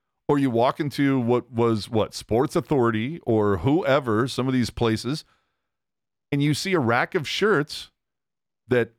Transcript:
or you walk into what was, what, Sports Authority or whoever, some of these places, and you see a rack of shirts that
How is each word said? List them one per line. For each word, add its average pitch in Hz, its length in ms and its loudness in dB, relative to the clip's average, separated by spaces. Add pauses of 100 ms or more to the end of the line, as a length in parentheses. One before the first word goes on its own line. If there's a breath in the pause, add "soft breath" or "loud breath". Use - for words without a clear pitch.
(280)
or 147 120 2
you 135 100 2
walk 120 300 0
into 139 400 0
what 120 320 0
was, 113 380 0
what, 107 240 -2
Sports - 420 -2
Authority 120 720 0
or 104 320 2
whoever, 135 680 0
some 127 200 -4
of 131 60 -2
these 123 160 0
places, 117 540 -4 (1080)
and 143 100 -2
you 147 120 2
see 190 200 -2
a 175 60 4
rack 127 360 0
of 156 120 -2
shirts - 640 -2 (760)
that 120 300 2